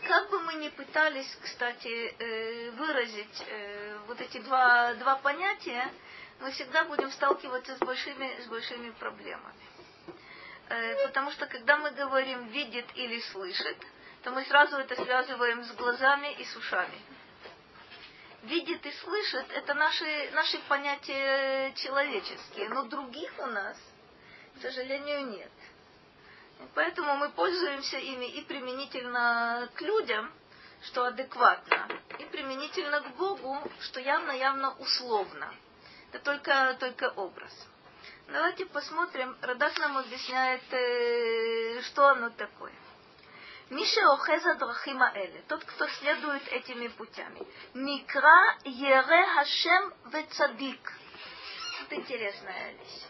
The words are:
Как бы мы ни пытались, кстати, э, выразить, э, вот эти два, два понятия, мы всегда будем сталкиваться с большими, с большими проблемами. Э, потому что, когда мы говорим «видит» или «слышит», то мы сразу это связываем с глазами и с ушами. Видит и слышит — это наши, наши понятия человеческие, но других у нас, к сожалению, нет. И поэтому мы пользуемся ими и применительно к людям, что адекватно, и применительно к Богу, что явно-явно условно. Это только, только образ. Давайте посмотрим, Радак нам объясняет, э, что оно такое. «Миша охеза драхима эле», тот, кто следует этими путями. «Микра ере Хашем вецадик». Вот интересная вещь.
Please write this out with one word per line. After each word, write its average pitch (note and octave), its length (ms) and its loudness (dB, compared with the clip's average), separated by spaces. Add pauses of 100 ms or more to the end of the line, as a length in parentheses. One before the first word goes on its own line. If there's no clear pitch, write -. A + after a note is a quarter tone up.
Как G4+ 220 4
бы G4+ 120 0
мы D#4+ 140 -4
ни D4+ 140 -6
пытались, C#4+ 580 0 (160)
кстати, A#3 760 -6
э, A#3 540 -6
выразить, A#3 760 -4
э, G#3 600 -10
вот A#3 140 -10
эти B3 180 -10
два, A#3+ 560 8
два C4+ 220 4
понятия, C#4+ 760 -2 (500)
мы C4 100 -8
всегда D4+ 340 0
будем C#4 260 -2
сталкиваться C4+ 640 0
с C4 40 -16
большими, C4 520 -2 (120)
с A#3+ 40 -14
большими A#3 440 -8
проблемами. - 760 -12 (1040)
Э, A3+ 380 0
потому C#4 240 0
что, D4 160 -6
когда C4 320 2
мы D4+ 140 -2
говорим C4 560 -2
«видит» A#3+ 360 -6 (100)
или A3+ 240 -6 (140)
«слышит», F#3+ 460 -6 (440)
то B3 80 -6
мы C4 140 -4
сразу D4 320 6
это C4+ 180 -4
связываем B3 720 0
с A#3 80 -12
глазами C4+ 640 2
и - 100 -12
с - 120 -12
ушами. F#3+ 420 -2 (1400)
Видит D#4+ 420 -4
и C#4+ 80 -10
слышит — F4 640 -4
это C#4+ 180 -2
наши, D4+ 600 0
наши D#4 260 0 (100)
понятия C4+ 1080 0
человеческие, C4+ 920 -2
но B3+ 160 -2
других C4+ 540 -8
у - 80 -6
нас, G#3 300 -6 (840)
к - 20 -18
сожалению, C4+ 680 -4
нет. G3 220 -12 (1080)
И B3+ 140 -18
поэтому D#4 420 0
мы C#4+ 140 0
пользуемся E4 680 -2
ими B3+ 280 -6
и C#4 160 -10
применительно B3 1300 -2
к - 60 -10
людям, D4 520 0 (500)
что - 220 -2
адекватно, A#3+ 840 2 (300)
и D4 80 -12
применительно D4 720 -4
к C#4 160 -12
Богу, C4+ 420 -4 (220)
что - 200 -10
явно-явно C#4 800 0
условно. G#3+ 760 -2 (600)
Это - 100 -10
только, C4+ 560 4
только B3+ 380 -2
образ. - 360 -8 (760)
Давайте F4 380 -2
посмотрим, C#4+ 760 -4
Радак B3+ 360 0
нам C#4+ 200 0
объясняет, B3+ 640 0 (100)
э, A#3 1120 0
что C#4 260 6
оно A#3+ 220 6
такое. - 420 -12 (1000)
«Миша F4+ 300 2 (120)
охеза D#4+ 420 4
драхима B3+ 600 0
эле», F#3+ 340 -8
тот, D4+ 160 -4
кто - 240 -4
следует C#4+ 600 -2
этими A#3+ 400 -6
путями. - 580 -12 (280)
«Микра C#4+ 880 8
ере C#4 720 6
Хашем F4 600 4 (180)
вецадик». C4+ 800 -2 (880)
Вот C#4+ 120 -10
интересная G3+ 800 -6
вещь. - 380 -16